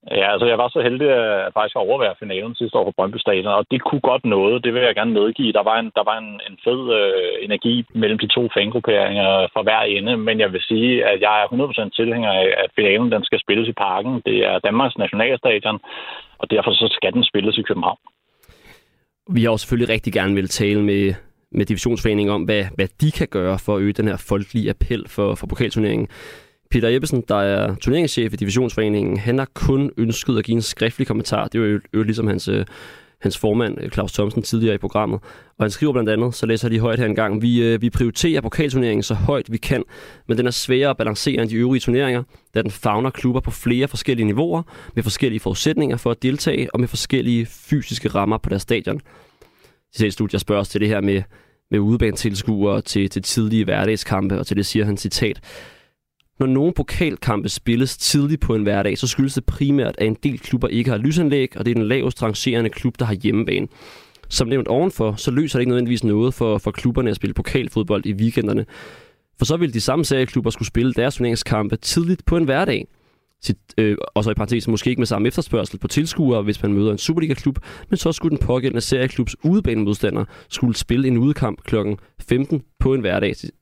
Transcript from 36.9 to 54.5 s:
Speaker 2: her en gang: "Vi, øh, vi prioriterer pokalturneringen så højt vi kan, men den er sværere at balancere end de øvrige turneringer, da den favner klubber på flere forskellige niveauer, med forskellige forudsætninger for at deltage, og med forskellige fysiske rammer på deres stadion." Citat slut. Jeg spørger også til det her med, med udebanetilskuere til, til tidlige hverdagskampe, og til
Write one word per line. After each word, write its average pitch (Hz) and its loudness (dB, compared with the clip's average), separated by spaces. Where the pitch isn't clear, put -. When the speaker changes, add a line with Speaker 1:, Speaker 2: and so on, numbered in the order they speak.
Speaker 2:
her 123 2
en 107 0
gang: 107 0
"Vi, 120 4
øh, 113 2
vi 120 2
prioriterer 151 0
pokalturneringen 120 0
så 117 -2
højt 113 -2
vi 113 -4
kan, - 0
men 113 2
den 123 2
er 123 2
sværere 131 0
at 135 -2
balancere 117 0
end 110 -2
de 113 -2
øvrige 123 2
turneringer, 123 2
da 110 2
den 101 -2
favner 110 0
klubber 127 0
på 127 -4
flere 123 0
forskellige 117 0
niveauer, 165 0
med 220 0
forskellige 117 0
forudsætninger 147 0
for 123 -2
at 117 -4
deltage, 139 -2
og 113 0
med 120 0
forskellige 120 0
fysiske 131 -2
rammer 101 0
på - -4
deres 98 -2
stadion." 120 -2
Citat 107 0
slut. 104 -2
Jeg 101 0
spørger 104 0
også 98 -2
til 104 0
det 104 2
her 104 0
med, 98 2
med 104 2
udebanetilskuere 104 0
til, 98 -2
til 98 -4
tidlige 110 0
hverdagskampe, 98 0
og 87 -6
til 101 -2